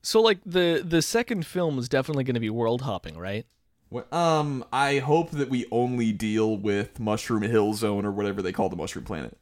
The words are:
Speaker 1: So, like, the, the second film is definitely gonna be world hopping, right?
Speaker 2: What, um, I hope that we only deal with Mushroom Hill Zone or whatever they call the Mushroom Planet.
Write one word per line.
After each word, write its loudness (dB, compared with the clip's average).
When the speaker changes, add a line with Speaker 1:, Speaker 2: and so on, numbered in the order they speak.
Speaker 1:
So, 4
like, 6
the, 2
the 4
second -2
film -2
is -6
definitely 0
gonna 0
be -2
world 0
hopping, -6
right? -6
Speaker 2:
What, -10
um, 2
I 2
hope 2
that -2
we -2
only 2
deal 0
with -2
Mushroom 0
Hill 4
Zone 0
or -2
whatever -2
they -2
call 0
the -6
Mushroom -8
Planet. -8